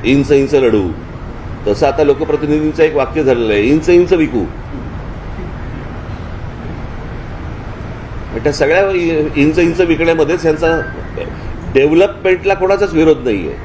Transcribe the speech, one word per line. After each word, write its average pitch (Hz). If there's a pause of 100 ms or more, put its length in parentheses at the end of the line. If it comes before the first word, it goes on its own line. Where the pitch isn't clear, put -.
"इंच 135
इंच 139
लढू", 110 (760)
तसं 104
आता 151
लोकप्रतिनिधींचं 151
एक 151
वाक्य 143
झालेलं 117
आहे, 104
"इंच 151
इंच 175
विकू". 127 (4000)
त्या 143
सगळ्या 170
इ-, 165 (100)
इंच 147
इंच 170
विकण्यामध्येच 165
यांचा 160 (920)
डेव्हलपमेंटला 185
कोणाचाच 190
विरोध 156
नाहीये 95